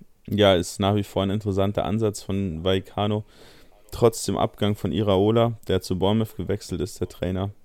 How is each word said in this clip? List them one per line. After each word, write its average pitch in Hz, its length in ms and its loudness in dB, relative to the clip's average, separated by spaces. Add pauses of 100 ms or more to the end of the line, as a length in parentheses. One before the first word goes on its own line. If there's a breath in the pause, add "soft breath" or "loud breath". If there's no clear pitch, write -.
(280)
Ja, 101 280 6
ist - 220 -2
nach 101 160 2
wie 101 100 0
vor - 180 -2
ein 98 80 0
interessanter 101 560 0
Ansatz 107 340 -2
von 95 440 -4
Vallecano. 101 600 -2 (680 loud breath)
Trotz - 340 2
dem 101 100 -2
Abgang - 380 0
von 98 180 -4
Iraola, 107 680 2 (100)
der 92 120 0
zu 95 180 -4
Bournemouth 107 380 0
gewechselt 90 460 -6
ist, - 180 -8
der 90 80 -4
Trainer. 92 420 -6 (140)